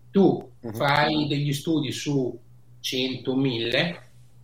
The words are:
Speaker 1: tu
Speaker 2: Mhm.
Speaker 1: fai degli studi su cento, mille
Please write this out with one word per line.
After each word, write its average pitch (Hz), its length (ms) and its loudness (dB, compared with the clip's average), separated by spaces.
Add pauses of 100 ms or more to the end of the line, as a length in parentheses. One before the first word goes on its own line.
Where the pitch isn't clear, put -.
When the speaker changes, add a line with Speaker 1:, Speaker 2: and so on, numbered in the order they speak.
(100)
Speaker 1:
tu - 400 4 (100)
Speaker 2:
Mhm. 113 120 -10
Speaker 1:
fai 147 560 2
degli 143 240 0
studi 143 400 -2
su 131 460 -2 (420)
cento, 131 560 -4
mille 131 720 -2 (360)